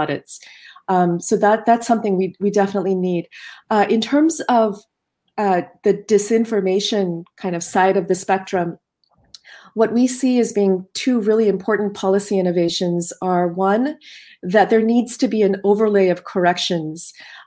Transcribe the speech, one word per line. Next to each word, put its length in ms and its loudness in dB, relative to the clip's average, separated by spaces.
audits. 380 -4
Um, 220 2
so 160 2
that, 220 2
that's 200 2
something 300 0
we, 120 0
we 60 0
definitely 440 0
need. 300 -2
Uh, 140 2
in 120 2
terms 480 0
of, 300 0
uh, 240 0
the 120 2
disinformation 1300 0
kind 140 -4
of 60 -8
side 340 2
of 100 0
the 80 0
spectrum, 640 -4
what 180 0
we 140 2
see 340 2
as 140 0
being 400 0
two 260 0
really 280 2
important 460 -2
policy 440 0
innovations 840 -2
are, 280 0
one, 500 -2
that 160 4
there 240 4
needs 240 0
to 100 0
be 140 0
an 220 2
overlay 440 4
of 160 -2
corrections, 880 -2